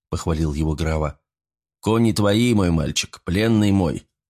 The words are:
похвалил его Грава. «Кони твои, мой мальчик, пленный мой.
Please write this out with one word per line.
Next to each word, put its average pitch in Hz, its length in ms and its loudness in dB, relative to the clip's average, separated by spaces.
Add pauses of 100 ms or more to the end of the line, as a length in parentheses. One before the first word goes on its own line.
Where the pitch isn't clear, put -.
(100)
похвалил 80 420 -2
его 78 220 -2
Грава. 78 460 -4 (600)
«Кони 113 320 2
твои, 104 420 2
мой 95 160 2
мальчик, - 540 -4
пленный 104 480 2
мой. 90 340 0 (240)